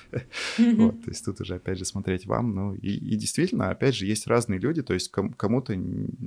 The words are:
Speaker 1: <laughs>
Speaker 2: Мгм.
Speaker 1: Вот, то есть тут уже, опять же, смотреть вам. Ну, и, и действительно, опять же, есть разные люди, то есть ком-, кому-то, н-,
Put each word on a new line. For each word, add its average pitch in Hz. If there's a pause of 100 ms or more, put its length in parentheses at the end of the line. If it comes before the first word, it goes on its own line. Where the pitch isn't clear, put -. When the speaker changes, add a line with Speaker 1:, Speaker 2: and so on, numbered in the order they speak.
(100)
Speaker 1:
<laughs> -
Speaker 2:
Мгм. 233
Speaker 1:
Вот, 226
то -
есть -
тут 95
уже, 92
опять 92
же, 92
смотреть 95
вам. 117
Ну, 98
и, -
и 107
действительно, 110
опять 127
же, 98
есть 107
разные 113
люди, 143
то 95
есть 92
ком-, 101
кому-то, 117
н-, 98 (160)